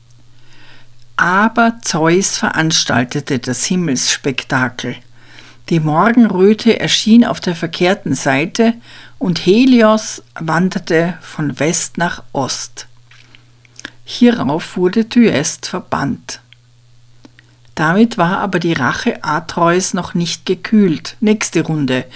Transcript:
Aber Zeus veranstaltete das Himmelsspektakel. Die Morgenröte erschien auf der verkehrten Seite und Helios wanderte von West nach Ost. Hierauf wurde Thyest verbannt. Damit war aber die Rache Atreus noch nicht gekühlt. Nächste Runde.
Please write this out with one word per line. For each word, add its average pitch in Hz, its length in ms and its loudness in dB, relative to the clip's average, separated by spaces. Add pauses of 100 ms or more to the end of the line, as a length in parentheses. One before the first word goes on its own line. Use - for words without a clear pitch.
(1160)
Aber 226 640 2
Zeus 170 560 0
veranstaltete 147 1000 -2
das 123 260 -4
Himmelsspektakel. 127 1300 -4 (760)
Die 165 100 2
Morgenröte 202 1000 4
erschien 220 440 4
auf - 160 -2
der 175 160 -4
verkehrten 170 600 -2
Seite 170 580 0 (460)
und 175 260 -4
Helios 220 760 4 (100)
wanderte 170 880 -2
von 143 380 -6
West 151 380 -2
nach 175 260 -4 (100)
Ost. - 540 -6 (1160)
Hierauf - 720 0
wurde 185 320 0
Thyest 170 600 2
verbannt. - 720 -6 (1300)
Damit 190 420 2
war 185 220 0
aber 185 200 -2
die 170 140 0
Rache 151 500 -2
Atreus 170 680 0
noch 175 200 -6
nicht 170 320 -4
gekühlt. 185 760 0
Nächste 214 400 0
Runde. 139 420 -2 (120)